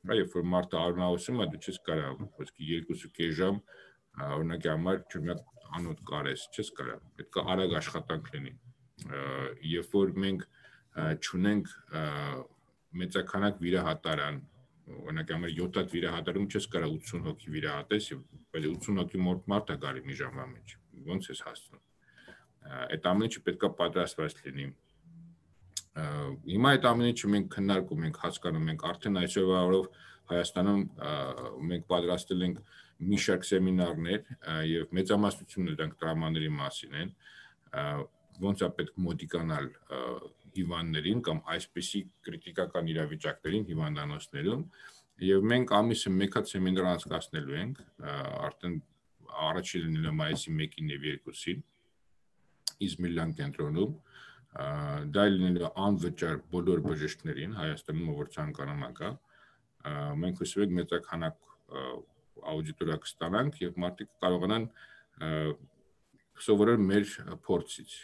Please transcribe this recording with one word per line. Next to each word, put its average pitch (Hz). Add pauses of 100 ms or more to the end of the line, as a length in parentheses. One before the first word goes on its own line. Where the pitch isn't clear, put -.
Հա, 113
երբ 95
որ 87
մարդը 90
արունավորվում 90
է, 95
դու 78
չես -
կարա 76 (160)
խոսքի -
երկուսուկես 82
ժամ, 95 (500)
ա, 69
օրինակի 80
համար, 90
չունենաք 85 (260)
անոթ 85
կարես, 71
չես -
կարա, 62 (160)
պետք -
է 92
արագ 92
աշխատանք 78
լինի։ 67 (440)
Ա, 69 (400)
երբ 82
որ 98
մենք, 95 (420)
ա, 80
չունենք, 95 (140)
ա, 78 (880)
մեծաքանակ 92
վիրահատարան, 80 (480)
օրինակի 156
համար 170
յոթ 180
հատ 95
վիրահատարում 87
չես 101
կարա 82
ութսուն 78
հոգի 78
վիրահատես, 76
և, - (240)
բայց 80
ութսուն 92
հոգի 87
մորտ 90
մարդ 101
է 76
գալի 67
մի 67
ժամվա 67
մեջ, 120 (260)
ո՞նց 185
ես -
հասցնում։ - (760)
Ա, 65
այդ -
ամեն 101
ինչը -
պետք -
է 98
պատրաստված 82
լինի։ 69 (1200)
Ա, 76 (380)
հիմա 110
այդ 131
ամեն 120
ինչը 120
մենք 101
քննարկում 95
ենք, 78
հասկանում 82
ենք, 80
արդեն 92
այսօրվա 92
օրով 92 (380)
Հայաստանում, 92 (160)
ա, 73 (460)
մենք 82
պատրաստել 90
ենք 90 (400)
մի 95
շարք 92
սեմինարներ, 92
ա, -
և 80
մեծամասնությունն 95
դրանք 78
տրամաների 80
մասին 69
են, 82 (580)
ա, 71 (520)
ոնց 98
է 87
պետք -
մոտիկանալ, 80 (200)
ա, 65 (460)
հիվանդներին 85
կամ 80
այսպիսի 85 (180)
կրիտիկական 85
իրավիճակներին 78
հիվանդանոցներում, 78 (560)
և 95
մենք 123
ամիսը 107
մեկ 95
հատ -
սեմինար 92
անցկացնելու 80
ենք, 117 (140)
ա, 76 (240)
արդեն 85 (600)
առաջինը 82
լինելու 78
մայիսի 78
մեկին 78
և 71
երկուսին - (1120)
Իզմիլյան 85
կենտրոնում, 76 (580)
ա, - (380)
դա 78
լինելու 90
անվճար 87
բոլոր 87
բժիշկներին 78
Հայաստանում, 80
ով 73
որ 73
ցանկանում 71
ա 60
գա, 80
ա, - (200)
մենք 90
հույսով 101
ենք 90
մեծաքանակ, 85 (300)
ա, 67 (520)
աուդիտորիա 78
կստանանք 110
և 87
մարդիկ 90
կկարողանան, 95 (500)
ա, 78 (1080)
սովորել 107
մեր 101 (260)
փորձից։ -